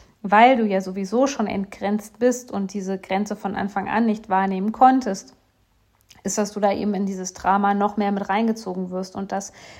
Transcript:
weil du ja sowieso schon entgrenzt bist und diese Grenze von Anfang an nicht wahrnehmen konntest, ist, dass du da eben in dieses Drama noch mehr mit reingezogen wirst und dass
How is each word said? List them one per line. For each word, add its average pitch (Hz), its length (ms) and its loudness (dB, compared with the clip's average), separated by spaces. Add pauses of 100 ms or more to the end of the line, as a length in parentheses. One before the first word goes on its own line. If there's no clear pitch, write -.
(220)
weil 226 360 6
du 226 80 2
ja 196 160 2
sowieso 196 460 0
schon 226 200 -2
entgrenzt 202 720 -4
bist 247 320 0
und 196 220 -6
diese 190 240 -4
Grenze 202 380 -4
von 196 200 -6
Anfang 196 320 -4
an 226 180 0
nicht 214 240 -2
wahrnehmen 190 420 0
konntest, 254 640 2 (880)
ist, 196 140 -4
dass 202 140 -2
du 208 80 -10
da 196 140 4
eben 208 200 -2
in 196 120 -2
dieses 185 280 -6
Drama 202 400 2
noch 202 220 0
mehr 202 160 0
mit 196 160 -4
reingezogen 196 600 -2
wirst 185 260 -8
und 196 160 -8
dass 196 220 -6 (260)